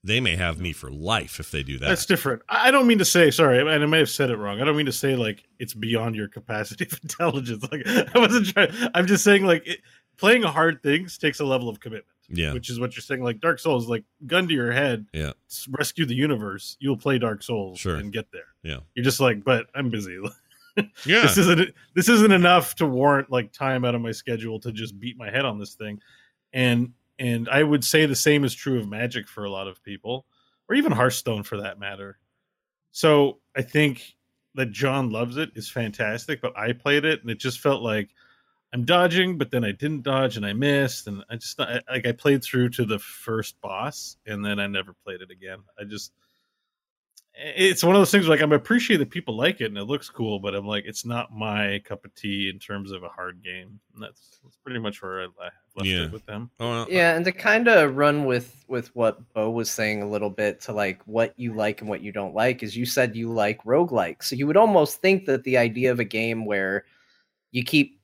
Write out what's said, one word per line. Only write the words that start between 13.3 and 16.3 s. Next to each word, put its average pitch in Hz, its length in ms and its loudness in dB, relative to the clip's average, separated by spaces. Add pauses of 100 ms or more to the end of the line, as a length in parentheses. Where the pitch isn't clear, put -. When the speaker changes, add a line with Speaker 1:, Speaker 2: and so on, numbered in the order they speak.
Speaker 2:
Dark 165 180 0
Souls, 123 300 -2
like, 113 160 -4 (220)
gun 180 220 2
to 160 60 0
your 120 180 0
head, 120 400 -2
Speaker 1:
Yeah. 76 200 -6 (180)
Speaker 2:
s-, - 200 -12
rescue 147 360 -4
the 120 80 -4
universe, 113 680 -4